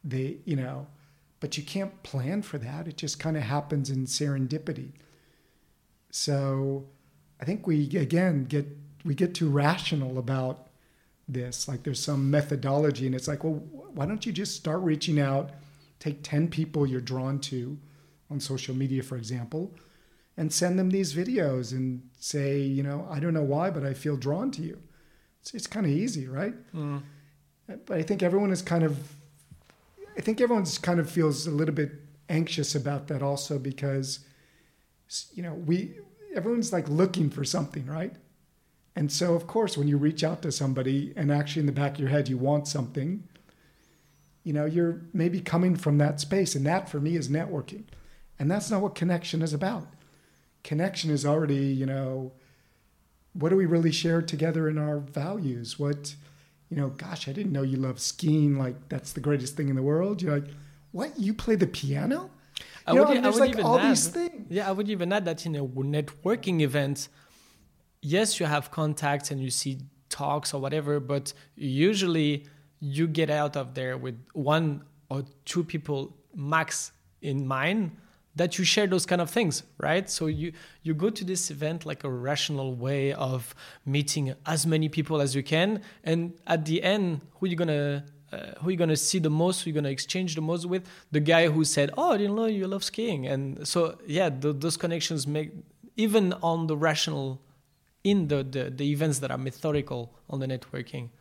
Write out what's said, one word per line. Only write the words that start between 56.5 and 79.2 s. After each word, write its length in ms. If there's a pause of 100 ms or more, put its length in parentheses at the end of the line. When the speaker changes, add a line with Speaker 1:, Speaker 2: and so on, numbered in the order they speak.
Speaker 1:
you 60
know, 140
"Gosh, 400
I 40
didn't 180
know 100
you 160
love 220
skiing. 580
Like, 320
that's 240
the 80
greatest 340
thing 140
in 60
the 60
world." 400
You're 180
like, 100 (420)
"What? 260
You 160
play 220
the 120
piano?" 640 (560)
Speaker 2:
I 80
Speaker 1:
You 60
Speaker 2:
would 80
Speaker 1:
know, 60
Speaker 2:
e-, 40
Speaker 1:
and 80
Speaker 2:
I 40
Speaker 1:
there's, 60
Speaker 2:
would 60
Speaker 1:
like, 100
Speaker 2:
even 140
Speaker 1:
all 140
Speaker 2:
add, 120
Speaker 1:
these 160
things. 420
Speaker 2:
yeah, 180
I 40
would 180
even 240
add 120
that 200
in 100
a 40
w-, 300
networking 720
event, 480 (920)
yes, 380
you 80
have 240
contacts 580
and 100
you 120
see 260 (320)
talks 440
or 60
whatever, 400
but 340 (220)
usually 920 (320)
you 280
get 220
out 260
of 200
there 220
with 200 (160)
one 500 (260)
or 140 (220)
two 180
people 540 (160)
max 580 (300)
in 240
mind 460 (420)
that 240
you 60
share 240
those 180
kind 160